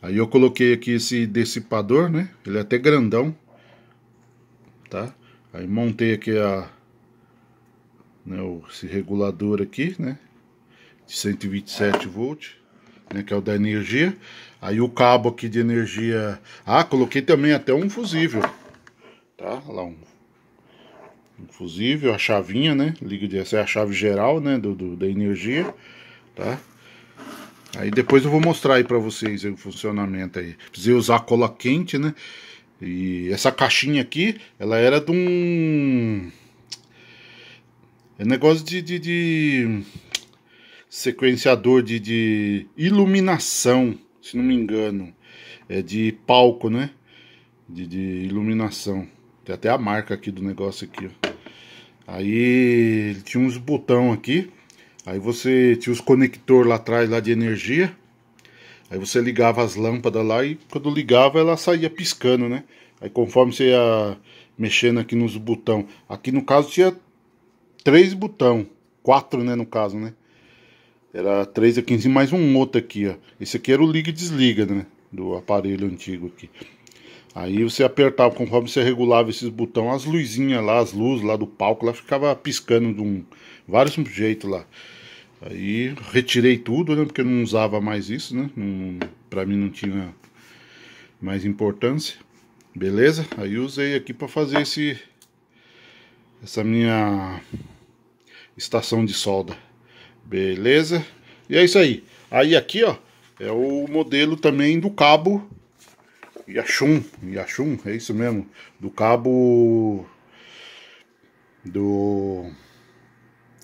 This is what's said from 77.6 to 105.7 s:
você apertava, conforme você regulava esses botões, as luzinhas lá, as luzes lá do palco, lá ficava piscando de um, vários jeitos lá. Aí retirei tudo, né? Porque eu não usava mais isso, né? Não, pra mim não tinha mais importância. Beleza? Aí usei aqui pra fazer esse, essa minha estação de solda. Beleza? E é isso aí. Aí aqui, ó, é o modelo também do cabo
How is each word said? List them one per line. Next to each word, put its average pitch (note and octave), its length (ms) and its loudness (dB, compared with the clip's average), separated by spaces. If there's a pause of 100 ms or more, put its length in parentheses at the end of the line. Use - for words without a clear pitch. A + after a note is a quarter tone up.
você A#2 200 0
apertava, C3 520 4
conforme A#2+ 340 0
você C3 140 0
regulava A#2 480 4
esses A#2 180 -6
botões, A#2 460 -2
as C3 100 -6
luzinhas C3+ 580 -2
lá, G#2+ 140 4
as A#2 140 2
luzes A2+ 340 -2
lá G#2+ 100 0
do G#2 120 -4
palco, A2 380 0
lá A#2 80 0
ficava C#3 420 -2
piscando A#2 580 0
de G2+ 80 -6
um, G2+ 240 -4 (400)
vários C3 300 2 (180)
jeitos G#2+ 360 -4
lá. F2+ 160 -6 (760)
Aí G2+ 540 -6 (160)
retirei B2 460 4
tudo, D3 360 -2
né? D3+ 120 2
Porque - 160 -6
eu B2+ 40 0
não B2 160 0
usava G#2+ 380 0
mais G#2 300 -6
isso, B2 260 -8
né? C#3 180 -6
Não, F#2+ 460 -8 (300)
pra F#2+ 160 -6
mim G2+ 100 -2
não G2+ 140 -2
tinha F#2+ 440 -8 (1080)
mais F#2+ 240 -6
importância. G#2 720 -4 (580)
Beleza? A#2 500 2 (120)
Aí G2+ 200 -6
usei C#3 380 -4
aqui C3 180 -6
pra C3+ 140 -10
fazer D3 340 -2
esse, D3 380 -4 (1400)
essa G#2+ 220 -6
minha G#2+ 760 0 (1160)
estação A2+ 480 -2
de G#2 80 -4
solda. F#2+ 440 -4 (680)
Beleza? A#2 800 0 (460)
E D3 80 2
é F3 60 8
isso F3+ 160 6
aí. C#3+ 240 2 (260)
Aí D3+ 280 4
aqui, G#3+ 260 0
ó, F#3 140 0 (420)
é G#2 100 -8
o C#3 380 -2
modelo D3+ 480 0
também D3+ 460 2
do G3+ 100 -2
cabo D#3+ 580 4 (1000)